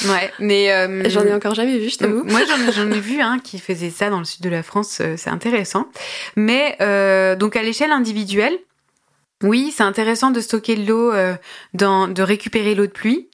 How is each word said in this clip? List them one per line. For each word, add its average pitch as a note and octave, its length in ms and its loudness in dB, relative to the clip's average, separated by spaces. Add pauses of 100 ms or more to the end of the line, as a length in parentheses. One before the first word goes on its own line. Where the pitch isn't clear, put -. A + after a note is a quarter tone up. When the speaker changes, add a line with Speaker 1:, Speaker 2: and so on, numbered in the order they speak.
Speaker 1:
ouais. F#3+ 340 0
Mais, G3+ 320 4
euh, F#3+ 360 0
Speaker 2:
J'en G#3 160 2
ai G#3 80 4
encore G#3 220 0
jamais A#3+ 240 0
vu, A3 100 -2
je - 100 -6
t'avoue. A3 260 0
Speaker 1:
moi, G#3+ 240 2
j'en B3+ 200 0
ai, A#3 40 2
j'en G#3 180 0
ai G#3 100 -2
vu, A#3+ 200 -4
hein, B3 220 0
qui - 160 -14
faisaient F3 320 -6
ça G3+ 200 -2
dans F#3+ 80 -2
le E3+ 60 -6
sud - 180 -12
de F3+ 80 -2
la E3+ 120 -2
France, - 380 -4
euh, D#3+ 160 -4
c'est - 140 -8
intéressant. G#3 560 -2 (500)
Mais, A#3+ 440 2
euh, F#3+ 560 4
donc G#3 200 0
à A3+ 60 0
l'échelle B3+ 300 0
individuelle, A3 680 0 (840)
oui, B3+ 320 2
c'est A3+ 80 2
intéressant A3+ 480 0
de A#3 80 0
stocker A3 340 -2
de G#3 140 -2
l'eau, A3+ 240 2
euh, F#3 240 2 (360)
dans, F#3+ 360 2
de F#3 160 -2
récupérer G#3 500 0
l'eau G3+ 120 2
de G3 40 -4
pluie. B3 440 -2